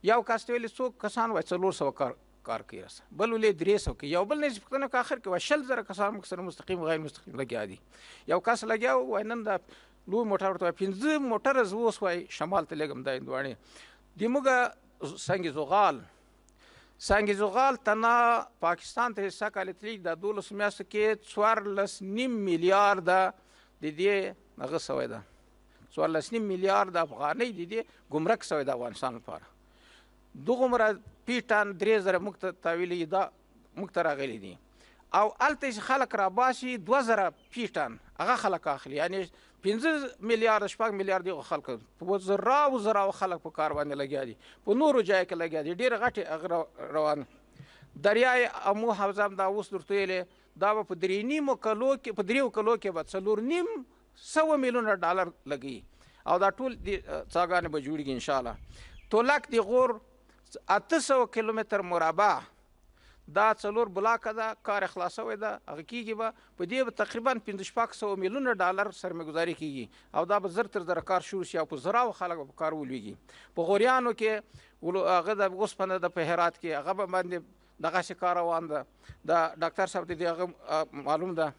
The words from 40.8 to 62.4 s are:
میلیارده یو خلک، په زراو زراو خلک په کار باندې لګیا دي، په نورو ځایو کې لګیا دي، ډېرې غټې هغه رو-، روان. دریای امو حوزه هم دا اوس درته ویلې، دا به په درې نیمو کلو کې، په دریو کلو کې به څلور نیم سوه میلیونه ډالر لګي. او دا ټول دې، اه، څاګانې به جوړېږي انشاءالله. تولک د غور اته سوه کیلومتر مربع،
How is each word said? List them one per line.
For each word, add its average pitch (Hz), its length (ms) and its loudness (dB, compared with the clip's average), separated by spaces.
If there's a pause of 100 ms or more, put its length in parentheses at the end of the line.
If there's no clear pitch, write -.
میلیارده 190 320 0
یو 156 180 -6
خلک، 151 180 -4 (320)
په 190 280 0
زراو 254 580 4
زراو 202 320 4
خلک 180 300 -2
په 160 100 -8
کار 156 220 0
باندې 147 240 -2
لګیا 135 260 -4
دي، 110 80 -14 (280)
په 208 180 4
نورو 269 200 6
ځایو 185 280 4
کې 175 120 -4
لګیا 160 220 -2
دي، 170 100 -4
ډېرې 240 280 0
غټې 233 200 0 (100)
هغه 160 200 -6
رو-، 165 160 0 (280)
روان. 151 280 0 (840)
دریای 247 400 4 (260)
امو 220 280 0
حوزه 202 260 0
هم 196 140 -4
دا 190 140 2
اوس 208 200 -6
درته 190 200 -4
ویلې، 185 260 0 (420)
دا 202 120 4
به 214 160 0
په 190 120 -4
درې 190 160 0 (140)
نیمو 285 240 0 (100)
کلو 220 300 2
کې، - 140 -10 (100)
په 185 100 -2
دریو 254 280 2
کلو 220 180 4
کې 196 220 -2
به 156 40 -4
څلور 202 480 -2
نیم 349 160 0 (560)
سوه 311 400 2
میلیونه 233 320 2
ډالر 175 400 0 (180)
لګي. 127 260 -8 (480)
او 175 120 4
دا 196 120 4
ټول 240 360 -6
دې، 196 100 -2 (120)
اه، 156 160 -6 (100)
څاګانې 175 340 2
به 151 120 -2
جوړېږي 143 400 -4
انشاءالله. 123 360 -2 (540)
تولک 254 460 4
د 202 160 2
غور 247 260 4 (800)
اته 302 240 2
سوه 254 340 4
کیلومتر 220 560 -2
مربع، 170 420 4 (1000)